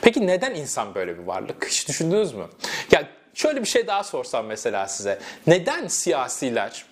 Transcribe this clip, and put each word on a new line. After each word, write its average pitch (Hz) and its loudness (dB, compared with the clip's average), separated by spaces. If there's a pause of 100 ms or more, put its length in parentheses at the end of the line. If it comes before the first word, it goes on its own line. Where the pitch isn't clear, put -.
Peki 233 6
neden 185 0
insan 123 -4
böyle 90 -4
bir 87 -14
varlık? 92 -6
Hiç - -2
düşündünüz 165 0
mü? 98 -8 (480)
Ya 151 6 (240)
şöyle 302 2
bir 208 -4
şey 233 2
daha 202 -2
sorsam 123 -4
mesela 107 -2
size. 98 -4 (280)
Neden 190 4
siyasiler 123 -2